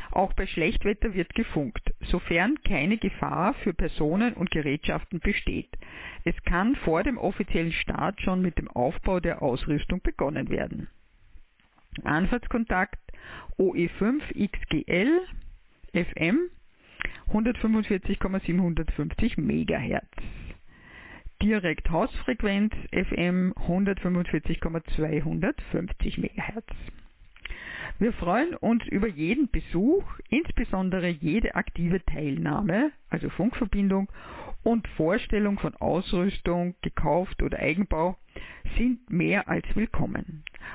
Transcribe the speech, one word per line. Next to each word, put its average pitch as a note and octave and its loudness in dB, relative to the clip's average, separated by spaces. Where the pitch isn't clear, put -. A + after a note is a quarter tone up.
Auch F#3+ 2
bei F#3+ 0
Schlechtwetter G3 2
wird F#3 -2
gefunkt, - -2
sofern F3+ 2
keine F#3+ 4
Gefahr E3 0
für F#3+ 0
Personen F3+ 2
und - -2
Gerätschaften D3+ -2
besteht. - 0
Es F3 0
kann G3 4
vor E3 2
dem C4 0
offiziellen E3+ 0
Start - -2
schon F#3 2
mit F3+ 0
dem - -2
Aufbau F3 0
der E3 -2
Ausrüstung D3 0
begonnen - 0
werden. - -4
Anfahrtskontakt F#3+ 0
O F#3 4
E E3+ 2
fünf B3 0
X - 0
G D#3 0
L C#4 4
F F3+ 2
M C4+ 2
hundertfünfundvierzig G#3+ 2
Komma F#3+ 0
siebenhundertfünfzig E3 0
Megahertz. - 0
Direkt G3 2
Hausfrequenz G#3 2
F F#3 0
M F3+ 2
hundertfünfundvierzig F3+ 0
Komma E3 -2
zweihundertfünfzig D#3+ 0
Megahertz. - -6
Wir A3+ 2
freuen A#3 0
uns A#3 2
über G3 0
jeden G3 0
Besuch, A#3+ 2
insbesondere F#3+ 0
jede E3 0
aktive F3 0
Teilnahme, E3 0
also D3 -2
Funkverbindung G3 0
und A3+ 2
Vorstellung G3+ 2
von - -2
Ausrüstung, F3 0
gekauft E3+ 0
oder - -2
Eigenbau, E3+ 0
sind A#3+ 2
mehr E3+ 2
als E3+ -2
willkommen. F3 -2